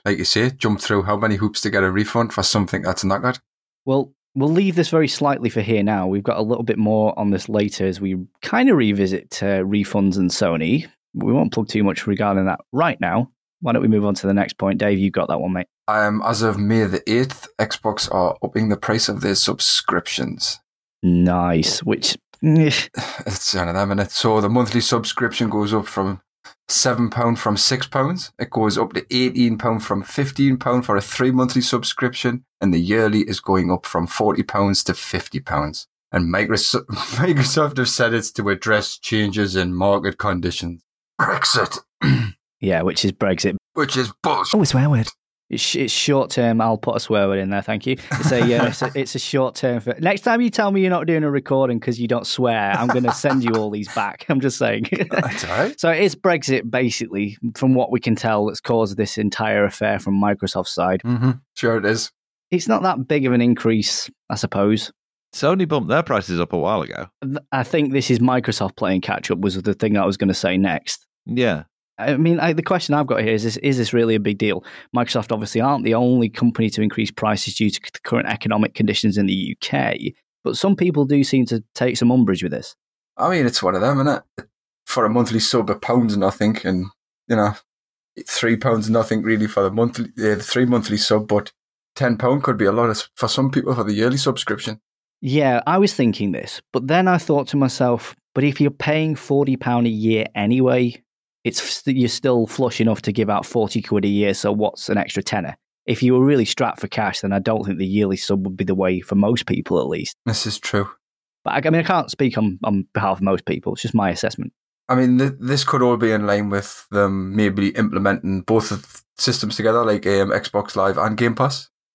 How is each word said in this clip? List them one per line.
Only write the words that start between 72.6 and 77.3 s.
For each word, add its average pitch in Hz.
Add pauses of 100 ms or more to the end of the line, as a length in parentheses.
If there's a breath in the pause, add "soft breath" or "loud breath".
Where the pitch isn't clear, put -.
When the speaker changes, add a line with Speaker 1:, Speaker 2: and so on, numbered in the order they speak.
Speaker 2:
question 170
I've 147
got 120
here 110
is, 107
is, 110
is 139
this 117
really 113
a 107
big 104
deal? 101 (320 loud breath)
Microsoft 120
obviously 110
aren't 127
the 110
only 120
company 113
to 107
increase 107
prices 107